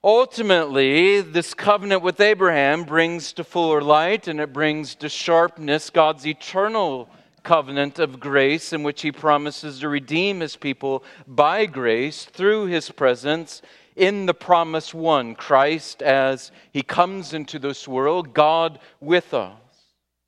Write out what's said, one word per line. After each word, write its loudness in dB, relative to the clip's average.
Ultimately, 2
this -6
covenant 0
with -2
Abraham 2
brings -2
to -10
fuller 0
light 2
and -6
it -6
brings -4
to -10
sharpness 0
God's 2
eternal -4
covenant 0
of -4
grace 0
in -6
which -6
he -4
promises -2
to -6
redeem -4
his -10
people -6
by 2
grace -2
through -2
his -4
presence -2
in 2
the 0
promised 0
one, -2
Christ, 0
as 0
he -4
comes -2
into -10
this -8
world, -2
God 2
with 0
us. -6